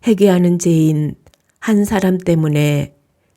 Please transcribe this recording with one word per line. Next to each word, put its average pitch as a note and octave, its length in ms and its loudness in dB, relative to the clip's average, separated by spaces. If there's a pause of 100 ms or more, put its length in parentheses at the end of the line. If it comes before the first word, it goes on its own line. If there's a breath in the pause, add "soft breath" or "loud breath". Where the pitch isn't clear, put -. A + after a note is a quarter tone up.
회개하는 F3+ 540 2
죄인 D#3 560 0 (420)
한 G#3 260 0
사람 F#3+ 340 -2
때문에 D3 760 -2 (420)